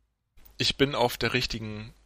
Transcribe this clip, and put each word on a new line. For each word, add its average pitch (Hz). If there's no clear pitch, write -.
ich -
bin 139
auf 120
der 117
richtigen 110